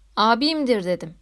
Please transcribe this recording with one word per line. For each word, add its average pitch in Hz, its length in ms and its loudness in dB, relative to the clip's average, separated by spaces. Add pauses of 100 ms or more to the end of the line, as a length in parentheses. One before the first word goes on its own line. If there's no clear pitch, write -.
(160)
"Abimdir." 240 680 2
dedim. 175 380 -6